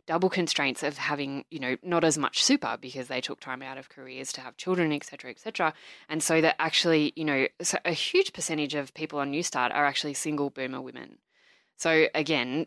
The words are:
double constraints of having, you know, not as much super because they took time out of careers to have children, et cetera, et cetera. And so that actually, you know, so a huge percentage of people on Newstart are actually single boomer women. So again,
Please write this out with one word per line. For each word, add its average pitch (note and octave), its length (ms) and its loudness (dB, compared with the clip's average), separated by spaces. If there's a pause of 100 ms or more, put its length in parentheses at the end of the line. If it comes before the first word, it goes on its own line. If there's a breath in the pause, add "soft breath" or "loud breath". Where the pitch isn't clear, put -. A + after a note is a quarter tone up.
double F3+ 240 4
constraints D3 540 0
of C#3+ 140 -2
having, C#3 520 -4
you D#3+ 100 -10
know, B2+ 220 -2
not E3+ 220 2
as D#3 140 6
much - 260 0
super B2 360 2
because B2+ 280 -10
they B2+ 140 -4
took - 180 -8
time C3 220 -10
out C3+ 160 -12
of C3+ 120 -16
careers C3 440 -12
to C3+ 80 -12
have B2+ 160 -14
children, F3+ 340 2
et D3 120 -2
cetera, C#3 280 -16
et - 80 -18
cetera. F3+ 340 -2 (360 loud breath)
And D#3 120 -4
so D#3+ 200 4
that D#3+ 180 6
actually, D#3+ 560 2
you D#3+ 100 -6
know, C3+ 220 2 (140)
so F3 240 0
a F3 60 0
huge - 420 0
percentage D#3 420 -4
of C#3+ 180 -6
people D3+ 260 -6
on C#3 120 -2
Newstart C#3 420 -2
are D3 120 2
actually C#3+ 280 -2
single C#3+ 360 -2
boomer C3 320 -8
women. B2+ 360 -16 (600 soft breath)
So D#3+ 380 6
again, C#3+ 520 0